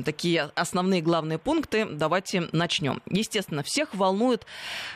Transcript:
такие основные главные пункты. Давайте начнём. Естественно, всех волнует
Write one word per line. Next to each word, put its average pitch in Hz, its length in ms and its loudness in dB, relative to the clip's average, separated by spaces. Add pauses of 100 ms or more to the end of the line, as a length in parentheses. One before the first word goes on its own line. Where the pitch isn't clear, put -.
такие 165 520 0
основные 185 460 2
главные 160 360 2
пункты. 254 480 0
Давайте 170 680 0
начнём. 165 540 0
Естественно, 190 580 -2
всех - 300 -2
волнует 202 520 2 (500)